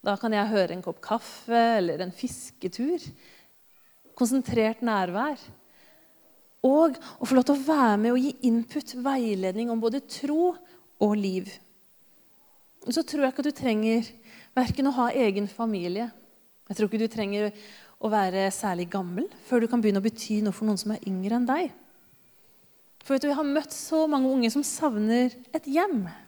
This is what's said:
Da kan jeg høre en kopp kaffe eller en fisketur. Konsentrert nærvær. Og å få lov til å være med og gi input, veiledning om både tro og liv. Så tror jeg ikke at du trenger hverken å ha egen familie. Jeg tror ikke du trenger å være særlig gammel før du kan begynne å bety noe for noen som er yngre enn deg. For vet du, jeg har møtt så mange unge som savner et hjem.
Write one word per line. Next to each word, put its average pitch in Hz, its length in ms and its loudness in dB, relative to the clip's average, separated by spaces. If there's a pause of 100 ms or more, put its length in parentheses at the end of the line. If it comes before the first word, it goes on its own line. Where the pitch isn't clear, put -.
Da 202 160 0
kan 220 160 -2
jeg 208 160 0
høre 196 220 2
en 180 100 -8
kopp - 200 -8
kaffe - 580 -2 (160)
eller 170 240 0
en 185 140 -8
fisketur. - 880 -6 (1120)
Konsentrert 233 640 0
nærvær. 214 560 -2 (1300)
Og 294 260 6
å - 320 -10
få 262 80 0
lov 254 140 6
til 285 80 4
å 269 100 -4
være 262 380 4
med 233 100 4
og 254 80 2
gi 277 140 -2 (100)
input, 233 460 0 (100)
veiledning 226 720 -2
om 226 80 -2
både 233 240 -2
tro 311 460 0 (500)
og 208 160 2
liv. 190 300 -2 (1400)
Så 247 160 -2
tror 294 220 -2
jeg 262 100 0
ikke - 80 -6
at 269 60 -2
du 294 100 -4
trenger 226 520 0 (440)
hverken 269 380 0
å - 80 -2
ha 240 80 2 (160)
egen 202 260 2
familie. 214 640 -4 (560)
Jeg 202 100 -8
tror 214 120 2
ikke 214 120 0
du 226 80 0
trenger 208 400 -2 (480)
å 220 140 -2
være 190 320 2 (100)
særlig 175 380 -4
gammel 190 400 -4 (160)
før 233 160 2
du 233 80 0
kan 240 100 2
begynne 196 220 2
å - 20 -2
bety 214 380 -2
noe 202 100 0
for 214 160 -2
noen 202 140 0
som 214 100 -4
er - 160 -8
yngre 196 300 -2
enn 247 80 2
deg. 294 240 0 (1300)
For 277 140 0
vet 262 100 0
du, 285 60 2
jeg 285 80 0
har 294 100 0
møtt 294 240 -2
så 320 320 0
mange 269 240 2
unge 240 240 2
som 285 80 2
savner 240 720 0 (240)
et - 80 -6
hjem. 294 380 0 (240)